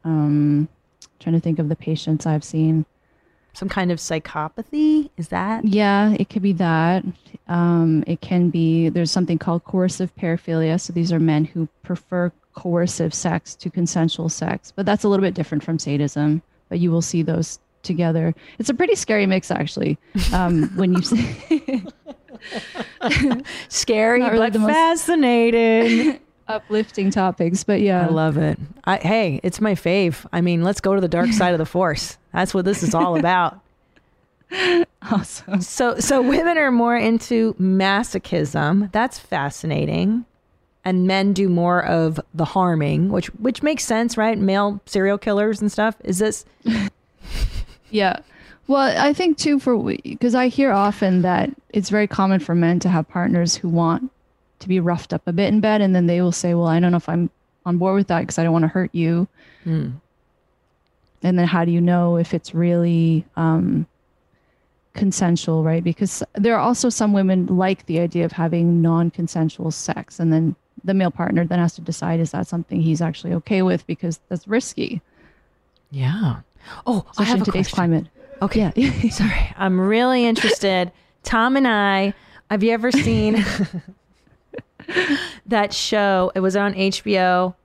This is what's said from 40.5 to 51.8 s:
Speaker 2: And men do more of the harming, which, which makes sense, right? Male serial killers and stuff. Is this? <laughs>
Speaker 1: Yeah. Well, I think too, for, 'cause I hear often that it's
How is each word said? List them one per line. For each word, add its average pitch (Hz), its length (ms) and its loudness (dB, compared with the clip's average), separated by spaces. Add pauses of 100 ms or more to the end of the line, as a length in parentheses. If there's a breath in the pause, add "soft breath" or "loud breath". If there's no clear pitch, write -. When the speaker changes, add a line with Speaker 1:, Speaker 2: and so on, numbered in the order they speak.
Speaker 2:
And 185 220 0
men 190 280 2
do 190 160 0
more 175 360 2
of 160 340 0 (140)
the 160 120 -2
harming, 160 640 0
which, 202 240 -2
which 226 260 -4
makes 302 240 -2
sense, 233 320 -2
right? 220 200 0
Male 202 500 0
serial 202 320 0
killers 208 420 -2
and 214 100 -2
stuff. 214 320 -2
Is 185 160 -2
this? 214 260 -2 (200)
<laughs> 220 240 0 (1040 loud breath)
Speaker 1:
Yeah. 202 280 0 (480 loud breath)
Well, 269 360 2
I 285 100 4
think 339 260 0
too, 285 200 0
for, 254 160 0 (460)
'cause 247 140 2
I 254 120 2
hear 269 240 2
often 196 520 2
that 180 260 0 (200)
it's 202 200 -2